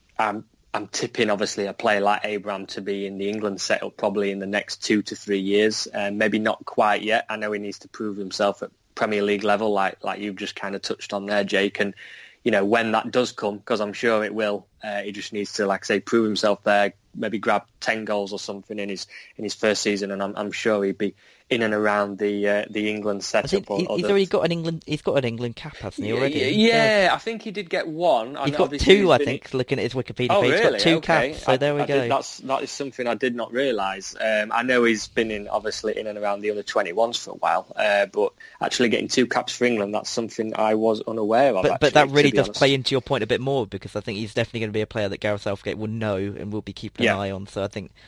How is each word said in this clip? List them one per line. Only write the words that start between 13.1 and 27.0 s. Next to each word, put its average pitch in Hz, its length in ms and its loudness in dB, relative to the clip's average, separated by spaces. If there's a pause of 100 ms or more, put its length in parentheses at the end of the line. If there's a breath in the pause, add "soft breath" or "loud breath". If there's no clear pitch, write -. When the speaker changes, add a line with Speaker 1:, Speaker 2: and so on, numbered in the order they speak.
Speaker 1:
does 123 220 0
come, 104 260 -4
'cause 107 220 -2
I'm 104 120 -4
sure 110 300 2
it 104 100 -4
will, 104 320 -2 (180)
uh, 104 180 -6
he 104 100 -8
just 101 220 -10
needs 104 200 -4
to, 101 140 0
like 95 160 0
I - 20 -10
say, 104 140 2
prove 117 260 2
himself 104 380 0
there, 101 300 4 (200)
maybe 110 260 -4
grab 104 240 0 (180)
ten 110 240 -4
goals 104 280 -2
or 101 60 -6
something 104 400 -10
in 101 100 -6
his, 95 180 -10 (300 loud breath)
in 113 60 -8
his 101 100 -6
first 107 280 0
season, 101 300 0
and 98 120 -4
I'm, 98 120 -4
I'm 104 160 -6
sure 107 320 2
he'd 98 140 0
be 98 180 -2 (320 soft breath)
in 120 140 0
and 107 140 2
around 104 420 2
the, 104 300 0
uh, 104 240 2
the 107 180 -2
England 104 300 -2
Speaker 2:
I - 20 -10
Speaker 1:
setup 110 300 -2
Speaker 2:
think 196 180 0
Speaker 1:
or, 101 100 -2
Speaker 2:
he, 180 60 0
Speaker 1:
or 107 120 -2
Speaker 2:
he's 180 80 0
Speaker 1:
the 202 40 2
Speaker 2:
already 196 160 4
got 185 200 2
an 165 60 0
England, 165 360 -4
he's 151 160 -4
got - 120 2
an 131 100 2
England 117 300 -4
cap, - 220 -14
hasn't 101 280 -8
he, 107 60 -2
Speaker 1:
Y-, 117 80 0
Speaker 2:
already? 139 200 0
Speaker 1:
y-, - 100 0
Speaker 2:
He 214 200 4
Speaker 1:
yeah, 220 380 4